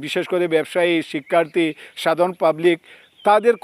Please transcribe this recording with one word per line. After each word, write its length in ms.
বিশেষ 260
করে 140
ব্যবসায়ী, 380
শিক্ষার্থী, 540
সাধারণ 300
পাবলিক, 340
তাদের 360